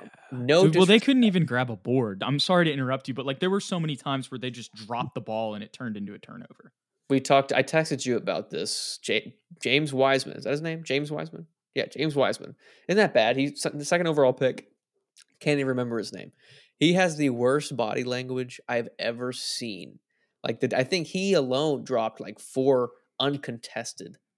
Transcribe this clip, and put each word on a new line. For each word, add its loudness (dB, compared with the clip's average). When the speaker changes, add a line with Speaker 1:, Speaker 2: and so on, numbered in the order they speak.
Speaker 1:
no 4
Speaker 2:
Dude, 6
well, 6
they 8
Speaker 1:
disres- -2
Speaker 2:
couldn't 4
even 4
grab 0
a -8
board. 0
I'm 0
sorry 4
to 2
interrupt -2
you, -4
but, -6
like, -4
there 2
were 0
so -4
many -2
times -4
where -8
they -6
just -14
dropped -6
the -6
ball -4
and -10
it -18
turned -8
into -8
a -16
turnover. -20
Speaker 1:
We 4
talked, 4
I 4
texted -2
you 0
about -4
this. -6
J-, -4
James 2
Wiseman. 2
Is -12
that -4
his -4
name? -6
James -4
Wiseman? -10
Yeah, -2
James -4
Wiseman. 0
Isn't 0
that 4
bad? 4
He's -2
se-, -4
the -8
second 2
overall 4
pick. -2
Can't 0
even 0
remember -2
his -6
name. -14
He 6
has 2
the 2
worst 0
body -2
language -6
I've -2
ever -4
seen. -10
Like, -4
the, 0
I 2
think -2
he 0
alone 2
dropped, -2
like, -14
four 2
uncontested -6